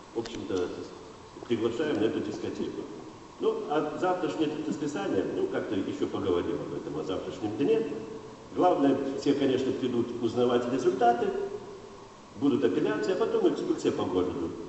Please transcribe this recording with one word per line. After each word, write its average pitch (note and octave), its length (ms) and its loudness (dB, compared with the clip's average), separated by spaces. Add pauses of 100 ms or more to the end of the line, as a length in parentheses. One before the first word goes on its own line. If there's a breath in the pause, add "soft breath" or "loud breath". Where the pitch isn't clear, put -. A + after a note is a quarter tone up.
(140)
в - 40 -6
общем-то, F2+ 500 -4 (800)
приглашаем A#2+ 540 0
на D3 40 4
эту - 160 2
дискотеку. - 640 -4 (580)
Ну, A3 140 2 (160)
а D3 300 0
завтрашнее D#3+ 500 2 (160)
расписание, C#3 580 0 (120)
ну, - 100 2
как-то - 280 -2
ещё - 320 -2
поговорим F2+ 500 0
об - 180 -6
этом, - 240 -6
о D#2+ 60 -4
завтрашнем G2 520 -4
дне. D3 300 4 (680)
Главное, D3 420 6 (220)
все, C#3+ 140 4
конечно, B2+ 400 2
придут A#2 360 0 (120)
узнавать B2 520 2
результаты, A#3+ 560 4 (1120)
будут B2 240 4
апелляции, - 480 2
а - 40 0
потом - 320 4
экскурсия - 440 2
по G2+ 120 -2
городу. F2+ 460 0 (180)